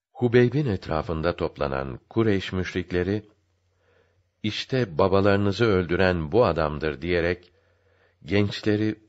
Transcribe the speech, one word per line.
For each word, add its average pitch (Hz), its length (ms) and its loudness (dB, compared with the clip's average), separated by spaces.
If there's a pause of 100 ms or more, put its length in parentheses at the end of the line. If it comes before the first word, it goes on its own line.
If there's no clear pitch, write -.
(120)
Hubeyb'in 123 540 2
etrafında 82 720 -2
toplanan 67 720 -4
Kureyş 107 440 0
müşrikleri, 92 760 -4 (1120)
"İşte 107 560 -4
babalarınızı 98 640 4
öldüren 90 680 2
bu 117 120 4
adamdır." 76 580 -2
diyerek 87 500 -2 (720)
gençleri 104 760 -2 (100)